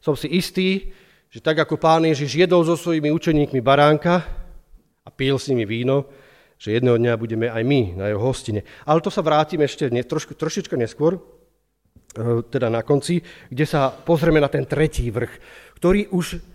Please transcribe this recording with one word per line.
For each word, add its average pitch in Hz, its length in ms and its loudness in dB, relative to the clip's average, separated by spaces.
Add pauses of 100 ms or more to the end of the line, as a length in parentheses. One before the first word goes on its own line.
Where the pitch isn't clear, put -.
Som 147 160 -2
si - 80 -8
istý, 190 640 -2 (400)
že - 80 -18
tak 160 240 0
ako 156 160 -2
Pán 160 240 4
Ježiš 147 400 0
jedol 175 240 4
so 170 80 2
svojimi 156 400 0
učeníkmi 147 480 0
baránka 151 640 4 (800)
a - 80 -20
pil 135 240 0
s - 80 -8
nimi 127 160 0
víno, 123 480 -2 (480)
že 107 160 -4
jedného 120 240 4
dňa 120 160 2
budeme 113 320 -4
aj 113 160 -4
my 135 180 2 (140)
na 95 160 -4
jeho 104 100 -2
hostine. 113 460 -4 (160)
Ale 151 160 2
to 180 160 -4
sa 202 80 -2
vrátim 156 400 2
ešte 143 320 -2
ne-, 123 80 0
trošku, 151 320 -6
trošička - 400 -6
neskôr, 147 420 0
e, 180 40 -12 (1300)
teda 127 160 -2
na 113 160 0
konci, 156 400 0 (260)
kde 131 160 -2
sa 139 300 0
pozrieme 160 480 2
na 139 80 0
ten 139 160 -4
tretí 143 420 -2
vrch, 117 240 -6 (460)
ktorý 202 320 2
už 175 320 -4 (120)